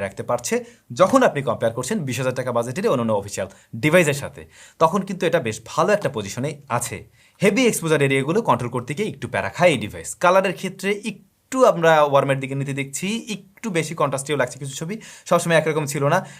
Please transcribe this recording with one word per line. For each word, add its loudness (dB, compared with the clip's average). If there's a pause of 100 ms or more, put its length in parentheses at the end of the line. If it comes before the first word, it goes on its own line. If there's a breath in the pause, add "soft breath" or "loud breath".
রাখতে -10
পারছে -2 (440 loud breath)
যখন 6 (100)
আপনি -2 (100)
কম্পেয়ার -2
করছেন -4 (100)
বিশ -4
হাজার -2
টাকা -6
বাজেটের -2
অন্যান্য 0
অফিসিয়াল -8 (360 soft breath)
ডিভাইসের 4
সাথে, -12 (400 loud breath)
তখন 2
কিন্তু -6
এটা 0
বেশ -6 (140)
ভালো 0
একটা -4
পজিশনে -6 (280)
আছে। -6 (440 soft breath)
হেভি 4
এক্সপোজার 0
এরিয়াগুলো 2 (100)
কন্ট্রোল 0
করতে -6
গিয়ে -4
একটু -10
প্যারা -2
খায় 4
এই -2
ডিভাইস। -12 (140)
কালারের 4
ক্ষেত্রে -6 (200)
একটু -10 (120)
আমরা 4 (200)
ওয়ার্মের 4
দিকে -6
নিতে -6
দেখছি, -6 (280)
একটু -14 (100)
বেশি -2
কন্ট্রাস্টেও -2
লাগছে -2
কিছু -12
ছবি, -8 (340 loud breath)
সবসময় 4
একরকম 0
ছিল -2 (100)
না। 4 (220 loud breath)